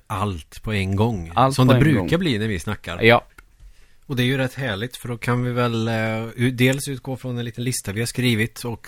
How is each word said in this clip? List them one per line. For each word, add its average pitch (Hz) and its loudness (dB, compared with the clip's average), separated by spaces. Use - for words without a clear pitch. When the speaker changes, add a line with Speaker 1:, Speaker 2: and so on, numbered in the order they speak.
Speaker 1:
allt 98 -6
på 110 -4
en 98 0
gång. 98 0
Speaker 2:
Allt 131 4
Speaker 1:
Som 127 6
Speaker 2:
på 120 8
Speaker 1:
det - 6
Speaker 2:
en 135 6
Speaker 1:
brukar 147 4
Speaker 2:
gång. 98 0
Speaker 1:
bli 156 0
när 107 -2
vi 98 -4
snackar. 90 -8
Speaker 2:
Ja. 117 8
Speaker 1:
Och 139 -8
det 123 0
är - 2
ju 131 0
rätt 131 -2
härligt, 123 -6
för - -14
då 120 -8
kan 123 -2
vi 123 -2
väl, 117 0
eh, 113 -2
u-, 123 2
dels 131 2
utgå 131 -8
från 123 -8
en 120 -6
liten 120 -8
lista 120 -4
vi 101 -4
har 120 -2
skrivit 117 0
och 117 -8